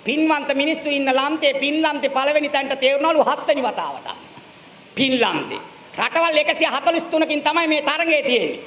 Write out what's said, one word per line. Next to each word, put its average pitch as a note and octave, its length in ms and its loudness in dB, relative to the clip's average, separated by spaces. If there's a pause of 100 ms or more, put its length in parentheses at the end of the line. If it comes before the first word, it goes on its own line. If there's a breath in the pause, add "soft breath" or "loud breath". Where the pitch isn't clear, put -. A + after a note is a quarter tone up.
පින්වන්ත C#4+ 500 0
මිනිස්සු D4+ 340 0
ඉන්න C#4 200 0
ලන්තේ, C#4 460 0
පින්ලන්තේ C#4+ 560 0
පළවෙනි C#4+ 380 0
තැනට C4+ 320 -2
තේරුණාලු C#4 440 2
හත්වෙනි C#4+ 380 0
වතාවට. E3+ 460 -6 (840)
පින්ලන්තේ. A3 680 0 (360)
රටවල් D#4 420 2
එකසිය D#4 280 2
හතළිස් D#4+ 380 0
තුනකින් D4+ 380 0
තමයි D#4 260 2
මේ D4+ 140 0
තරඟේ D4+ 400 0
තියෙන්නේ. B3 440 0